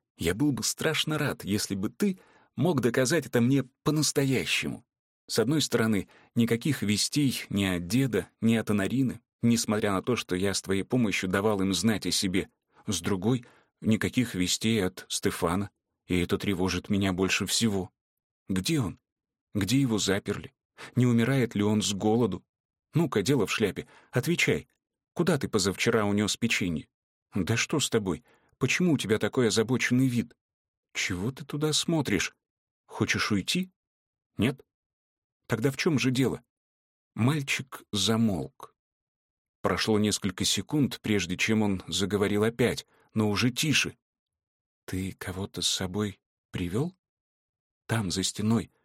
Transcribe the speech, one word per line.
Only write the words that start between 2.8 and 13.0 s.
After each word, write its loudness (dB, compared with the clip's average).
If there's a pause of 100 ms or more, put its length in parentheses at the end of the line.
доказать 0
это 2
мне 4 (200)
по-настоящему. 0 (440)
С -2
одной 2
стороны, 0 (280)
никаких 0
вестей 0
ни 0
от -2
деда, 0 (140)
ни 4
от -2
Анарины, -2 (200)
несмотря 2
на 0
то, -2
что -4
я 0
с -4
твоей -2
помощью -2
давал 0
им 0
знать 0
о -2
себе. -2 (380)
С -4